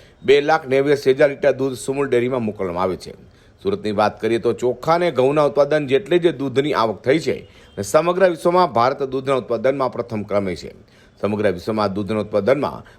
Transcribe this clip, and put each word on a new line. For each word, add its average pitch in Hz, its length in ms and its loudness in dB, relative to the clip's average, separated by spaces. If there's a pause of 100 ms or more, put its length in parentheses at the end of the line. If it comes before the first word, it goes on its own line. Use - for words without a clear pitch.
(260)
બે 139 160 6
લાખ 156 260 0
નેવ્યાસી 139 440 2
હજાર 139 180 4
લીટર 139 220 0
દૂધ 131 220 -2
સુમુલ 135 340 -4
ડેરીમાં 123 360 0
મોકલવામાં 95 400 -4
આવે 92 140 -2
છે. - 160 -16 (500)
સુરતની 101 280 -2
વાત 104 300 0
કરીએ 113 180 0
તો 117 140 0
ચોખા 123 400 -2
અને 175 180 0
ઘઉંના 143 320 2
ઉત્પાદન 143 440 2
જેટલી 135 320 2
જ 165 180 0
દૂધની 139 360 -2
આવક 104 300 0
થઈ 147 160 2
છે 107 220 -2
અને - 420 -12
સમગ્ર 180 460 2
વિશ્વમાં 175 440 2
ભારત 131 300 2
દૂધના 135 320 -2
ઉત્પાદનમાં 127 560 0
પ્રથમ 113 320 -6
ક્રમે 98 320 -2
છે. - 200 -14 (460)
સમગ્ર 104 300 0
વિશ્વમાં 104 420 -2
દૂધના 104 260 -4
ઉત્પાદનમાં 104 640 -2 (160)